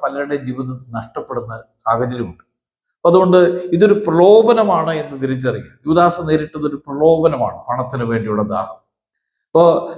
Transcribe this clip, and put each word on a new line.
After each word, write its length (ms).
പലരുടെയും 420
ജീവിതത്തിൽ 500
നഷ്ടപ്പെടുന്ന 680
സാഹചര്യമുണ്ട്. 640
അപ്പൊ 680
അതുകൊണ്ട് 280
ഇതൊരു 200
പ്രലോഭനമാണ് 1000
എന്ന് 280
തിരിച്ചറിയുക. 420
യൂദാസ് 340
നേരിട്ടത് 460
ഒരു 80
പ്രലോഭനമാണ്, 800
പണത്തിന് 480
വേണ്ടിയുള്ള 400
ദാഹം. 420
അപ്പോ 520